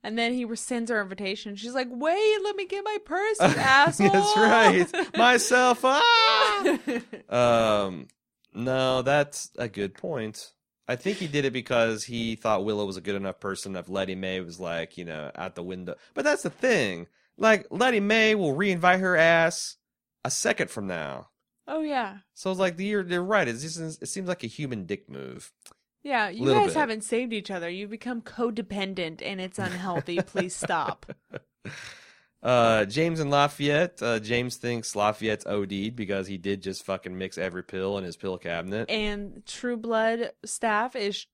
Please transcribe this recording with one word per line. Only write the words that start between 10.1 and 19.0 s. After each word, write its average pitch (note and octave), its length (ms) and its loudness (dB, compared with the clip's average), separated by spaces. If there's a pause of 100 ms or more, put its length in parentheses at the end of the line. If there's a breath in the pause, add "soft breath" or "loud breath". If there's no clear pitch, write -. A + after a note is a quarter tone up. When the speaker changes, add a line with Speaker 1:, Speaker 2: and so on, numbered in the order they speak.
Speaker 2:
I C3 80 -2
think F#3+ 220 -4
he F3+ 100 -6
did C#3+ 180 0
it C3 80 0
because A#2 520 2
he A#2 300 -4
thought G#2+ 280 0
Willow G#2 220 -2
was F#2+ 120 -6
a F2+ 40 -12
good G2 140 -4
enough G2 240 -6
person F#2+ 360 -8
if F2 140 -10
Letty F#2+ 260 -2
Mae F#2 240 -4
was, E2+ 220 -12
like, E2 360 -6
you F2+ 60 -10
know, D#2 320 -10
out F2+ 200 -10
the F2 80 -10
window. F2+ 320 -10 (180 soft breath)
But C4+ 100 -6
that's D4 200 0
the F3 80 -4
thing. A2+ 560 0 (300)
Like, G#3+ 340 2
Letty A#3+ 280 2
Mae A3 360 4
will D#3+ 200 2
reinvite F3+ 460 2